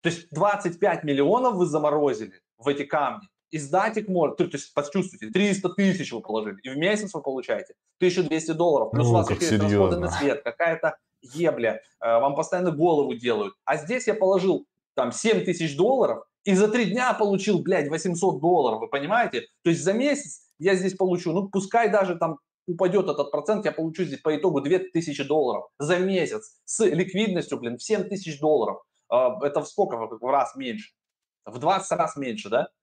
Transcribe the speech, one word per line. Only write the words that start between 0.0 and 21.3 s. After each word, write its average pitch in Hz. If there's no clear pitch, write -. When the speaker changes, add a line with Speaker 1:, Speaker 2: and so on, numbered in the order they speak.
Speaker 1:
То 170
есть -
двадцать 180
пять 180
миллионов 175
вы 175
заморозили 147
в 117
эти 143
камни. 135
И 156
сдать 185
их 208
можно, 170
то, -
то -
есть, -
почувствуйте, 143
триста 196
тысяч 185
вы 117
положили, 107
и 131
в 135
месяц 202
вы 156
получаете 127
тысячу 180
двести 160
долларов, 156
плюс 120
у 120
Speaker 2:
Ну, -
Speaker 1:
вас 107
Speaker 2:
как -
Speaker 1:
ещё 165
есть 104
расходы 101
на -
Speaker 2:
серьёзно. 165
Speaker 1:
свет, 139
какая-то 160
ебля, 127
э, 117
вам 143
постоянно 180
голову 147
делают. 113
А 147
здесь 170
я 208
положил 190
там 120
семь 208
тысяч 165
долларов, 190
и 196
за 202
три 214
дня 247
получил, 196
блядь, 151
восемьсот 165
долларов, 143
вы 113
понимаете? 151
То 170
есть 156
за 185
месяц 277
я 190
здесь 185
получу, 175